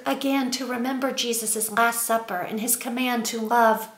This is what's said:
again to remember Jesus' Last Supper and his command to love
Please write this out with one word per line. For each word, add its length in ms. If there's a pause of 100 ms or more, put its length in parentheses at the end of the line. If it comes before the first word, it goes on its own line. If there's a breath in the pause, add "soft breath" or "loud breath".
again 480
to 140
remember 460
Jesus' 580
Last 340
Supper 340
and 220
his 160
command 500
to 140
love 580